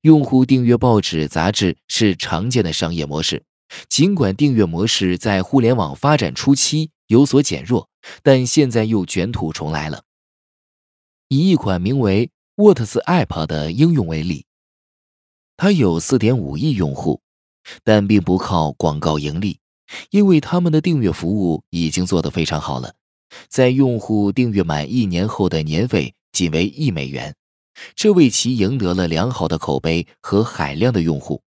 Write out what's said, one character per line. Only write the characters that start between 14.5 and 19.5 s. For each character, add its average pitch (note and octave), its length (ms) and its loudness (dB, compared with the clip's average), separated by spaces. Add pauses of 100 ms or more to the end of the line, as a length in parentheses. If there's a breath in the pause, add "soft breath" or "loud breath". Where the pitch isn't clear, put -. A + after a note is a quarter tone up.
它 F#3+ 160 2
有 G2 300 2
四 - 180 0
点 A#2 180 2
五 D2 200 -6
亿 C#3 140 -2
用 F2 220 -2
户， - 280 -4 (640 loud breath)
但 G#2+ 200 4
并 G#2 160 4
不 F2+ 160 0
靠 D#2+ 360 -2
广 D2+ 260 -2
告 D#2 180 0
盈 D2 220 -6
利， G2 220 -6 (480 loud breath)